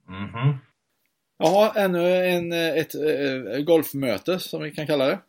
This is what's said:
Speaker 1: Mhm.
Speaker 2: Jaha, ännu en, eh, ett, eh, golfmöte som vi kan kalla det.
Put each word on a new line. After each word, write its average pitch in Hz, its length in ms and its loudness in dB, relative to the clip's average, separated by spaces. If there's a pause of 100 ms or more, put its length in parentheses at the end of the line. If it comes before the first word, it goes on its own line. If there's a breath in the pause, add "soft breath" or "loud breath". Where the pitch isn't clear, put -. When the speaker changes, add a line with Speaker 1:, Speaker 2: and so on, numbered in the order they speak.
Speaker 1:
Mhm. 101 480 -2 (880)
Speaker 2:
Jaha, 202 320 4
ännu 180 500 2
en, 175 260 0
eh, 165 160 0
ett, 151 260 -2
eh, 135 680 -2
golfmöte 143 720 0
som 165 240 -10
vi 151 80 -8
kan 151 160 -8
kalla 139 200 0
det. 175 120 0 (100)